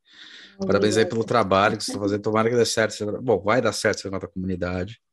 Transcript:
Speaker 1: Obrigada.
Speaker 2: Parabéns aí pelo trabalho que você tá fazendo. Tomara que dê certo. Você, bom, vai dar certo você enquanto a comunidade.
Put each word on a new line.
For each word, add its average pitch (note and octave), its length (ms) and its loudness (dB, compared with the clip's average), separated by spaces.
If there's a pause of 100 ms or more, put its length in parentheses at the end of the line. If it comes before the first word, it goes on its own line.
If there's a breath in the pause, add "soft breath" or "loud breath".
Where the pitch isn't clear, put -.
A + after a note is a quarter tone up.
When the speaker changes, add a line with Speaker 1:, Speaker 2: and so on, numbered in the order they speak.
(580 loud breath)
Speaker 1:
Obrigada. G3 100 -6
Speaker 2:
Parabéns G2+ 300 2
aí A2 100 4
pelo A2+ 160 -2
trabalho G#2+ 520 2
que G#2+ 80 -10
você B2+ 100 -8
tá G#2 60 -6
fazendo. G2+ 220 -2
Tomara A2 300 0
que B2 40 0
dê A#2 120 4
certo. A2 260 0
Você, G#2+ 120 -6 (140)
bom, A2 220 0
vai G#2+ 220 2
dar A2 100 0
certo G2+ 280 -2
você - 80 -8
enquanto F#2+ 160 -8
a - 60 -14
comunidade. F#2 720 -6 (120)